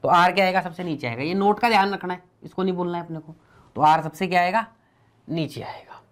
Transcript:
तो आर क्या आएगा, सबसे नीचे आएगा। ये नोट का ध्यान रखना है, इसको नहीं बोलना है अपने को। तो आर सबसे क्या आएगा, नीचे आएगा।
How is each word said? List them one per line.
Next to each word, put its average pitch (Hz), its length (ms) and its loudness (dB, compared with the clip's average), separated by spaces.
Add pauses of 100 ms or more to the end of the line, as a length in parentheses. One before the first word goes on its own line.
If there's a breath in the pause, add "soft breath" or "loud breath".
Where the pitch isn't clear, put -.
तो 139 40 2
आर 175 240 6
क्या 190 120 4
आएगा, 185 160 2
सबसे 175 240 -8
नीचे 151 220 -6
आएगा। 117 160 -6
ये 165 120 -4
नोट 202 260 2
का 240 80 2
ध्यान 202 240 4
रखना 185 220 -6
है, 180 80 -16 (220)
इसको 175 180 -8
नहीं 185 120 0
बोलना 175 240 -4
है 170 60 -8
अपने 165 140 -10
को। 156 160 -16 (420 soft breath)
तो 135 60 0
आर 156 200 6
सबसे 160 240 -6
क्या 180 140 2
आएगा, 196 260 0 (640)
नीचे 156 340 -6
आएगा। - 380 -16 (120)